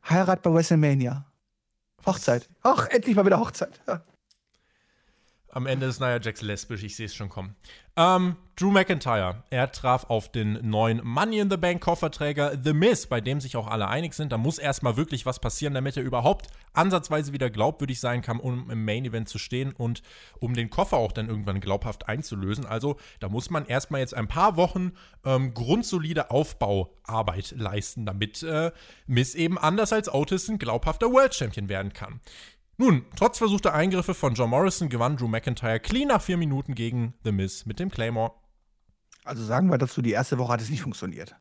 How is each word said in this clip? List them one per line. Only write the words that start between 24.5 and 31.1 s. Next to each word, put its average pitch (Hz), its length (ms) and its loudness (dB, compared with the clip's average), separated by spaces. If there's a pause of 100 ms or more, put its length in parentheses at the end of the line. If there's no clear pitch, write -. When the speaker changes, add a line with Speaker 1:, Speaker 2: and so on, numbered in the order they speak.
Speaker 2:
Wochen, 180 340 0 (320)
ähm, 131 300 0
grundsolide 156 760 -2
Aufbauarbeit 101 1200 -2
leisten, 104 500 -6
damit, 101 380 -6
äh, 160 280 -2 (360)
Miz 127 280 2
eben 170 220 0
anders 196 360 2
als 214 200 0
Otis 151 360 0
ein 214 80 -4
glaubhafter 165 560 0